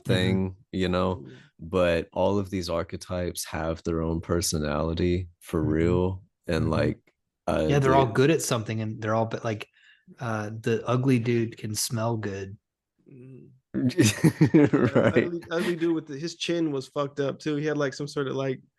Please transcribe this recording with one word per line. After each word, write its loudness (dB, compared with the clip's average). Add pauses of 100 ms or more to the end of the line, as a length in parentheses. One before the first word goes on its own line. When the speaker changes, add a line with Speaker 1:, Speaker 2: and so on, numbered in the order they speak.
Speaker 1:
Mm-hmm. 2
Speaker 2:
thing, 0 (160)
you 0
know, 0
Speaker 3:
Mm. -16 (280)
Speaker 2:
but 2
all 2
of -4
these -4
archetypes -6
have -6
their 0
own -2
personality -2 (140)
for -2
Speaker 1:
Mm-hmm. 2
Speaker 2:
real. 2 (240)
And 0
Speaker 1:
Mm-hmm. 0
Speaker 2:
like, 0 (480)
uh, 2
Speaker 1:
Yeah, 4
they're 6
all 6
Speaker 2:
the -2
Speaker 1:
good 6
at 2
something, -2
and -6
they're 0
all, 2
but, -6
like, -4 (540)
uh, -4 (100)
the 0
ugly 4
dude 0
can -8
smell -2
good. -8 (560)
Speaker 3:
Mm. -20 (260)
Speaker 2:
<laughs> 4
Right. 4
Speaker 3:
Ugly, -6 (100)
ugly 0
dude 0
with -6
the, -10
his -8
chin -2
was -4
fucked -4
up -2
too. -4
He -2
had, -2
like, 0
some -8
sort -4
of, -4
like, -4 (180)